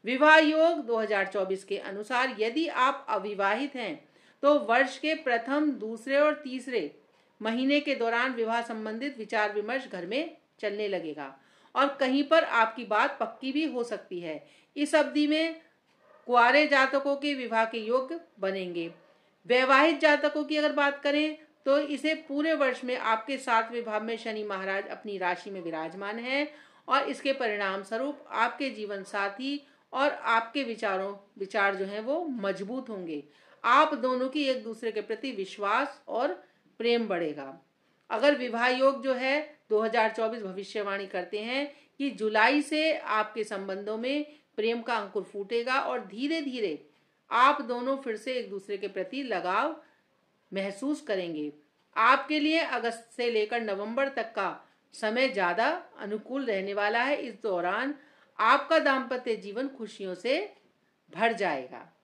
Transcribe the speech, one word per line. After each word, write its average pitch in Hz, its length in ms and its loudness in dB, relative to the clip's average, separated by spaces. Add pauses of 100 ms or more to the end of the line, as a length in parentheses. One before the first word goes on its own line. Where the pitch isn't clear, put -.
विवाह 294 320 8
योग 320 440 6
दो 226 160 -2
हज़ार 208 300 0
चौबीस 190 360 -2
के 196 160 -6
अनुसार 240 600 -2
यदि 240 280 0
आप 269 420 0
अविवाहित 208 680 -2
हैं 214 200 -6 (480)
तो 294 160 6
वर्ष 247 380 2
के 311 180 0
प्रथम, 277 560 0
दूसरे 226 460 -4
और 294 180 6
तीसरे 247 560 -6 (500)
महीने 254 380 2
के 285 160 0
दौरान 233 380 0
विवाह 233 300 0
संबंधित 226 540 -6
विचार 214 360 -2
विमर्श 220 340 -4
घर 175 180 -8
में 277 320 -4 (220)
चलने 208 280 -4
लगेगा 151 480 -6 (400)
और 269 200 4
कहीं 269 280 2
पर 320 200 6
आपकी 226 420 2
बात 220 340 2
पक्की 262 320 -4
भी 294 140 0
हो 247 180 -4
सकती 196 360 -8
है। 160 240 -8 (320)
इस 285 200 0
अवधि 294 320 4
में 320 340 0 (680)
कुंवारे 254 400 6
जातकों 277 480 4
के 285 180 -2
विवाह 226 320 0
के 226 120 -8
योग 254 360 0 (260)
बनेंगे। 185 480 -4 (580)
वैवाहिक 269 540 6
जातकों 294 440 4
की 302 140 -2
अगर 294 140 2
बात 285 300 0
करें 302 360 0 (280)
तो 277 140 4
इसे 294 400 -2
पूरे 302 340 -2
वर्ष 262 300 0
में 247 120 -4
आपके 226 420 -2
सातवें 233 480 0
भाव 214 180 -4
में 226 140 -4
शनि 214 260 -6
महाराज 196 440 -4
अपनी 202 300 -10
राशि 180 320 -2
में 190 120 -10
विराजमान 170 580 -8
हैं 269 280 -2 (400)
और 277 220 2
इसके 269 240 -2
परिणाम 208 500 -2
स्वरूप 254 460 -6
आपके 240 400 0
जीवन 208 340 -8
साथी 208 580 -4 (320)
और 294 180 2
आपके 226 520 0
विचारों, 202 520 -4 (220)
विचार 196 380 0
जो 190 100 -2
हैं 202 160 -6
वो 285 240 -2
मजबूत 220 640 -4
होंगे। 170 340 -8 (400)
आप 294 320 6
दोनों 254 340 -2
की 285 160 -2
एक 254 180 0
दूसरे 220 280 -8
के 208 100 -4
प्रति 220 320 -6
विश्वास 208 760 -2
और 285 340 -2 (360)
प्रेम 233 280 2
बढ़ेगा। 151 500 -4 (520)
अगर 269 280 4
विवाह 240 300 0
योग 254 360 2
जो 262 100 0
है 262 280 0 (280)
दो 214 120 4
हज़ार 220 300 2
चौबीस 226 300 -4
भविष्यवाणी 196 680 -6
करते 190 320 -6
हैं 247 260 -2 (340)
कि 277 120 -2
जुलाई 220 500 4
से 311 360 0
आपके 214 460 -2
संबंधों 202 540 -6
में 269 280 -4 (300)
प्रेम 226 260 0
का 226 140 -4
अंकुर 202 280 -4
फूटेगा 233 580 -2
और 247 260 -4
धीरे 277 340 -2
धीरे 240 360 -4 (540)
आप 285 300 6
दोनों 247 360 -2
फिर 247 200 -6
से 262 160 -6
एक 233 160 -6
दूसरे 196 280 -8
के 196 100 -8
प्रति 190 360 -6
लगाव 214 520 0 (760)
महसूस 196 500 -4
करेंगे। 170 500 -4 (440)
आपके 269 440 4
लिए 311 200 2
अगस्त 233 520 -4
से 240 200 -2
लेकर 220 300 0
नवंबर 220 480 -2
तक 233 240 -6
का 196 160 -2 (440)
समय 240 360 0
ज़्यादा 190 400 2 (300)
अनुकूल 214 460 -6
रहने 196 280 -2
वाला 208 300 2
है। 277 140 0
इस 220 260 -10
दौरान 202 520 -2 (440)
आपका 285 420 6
दाम्पत्य 254 560 0
जीवन 202 320 -6
खुशियों 202 460 -10
से 247 240 0 (720)
भर 226 220 2
जाएगा। 135 540 -4 (160)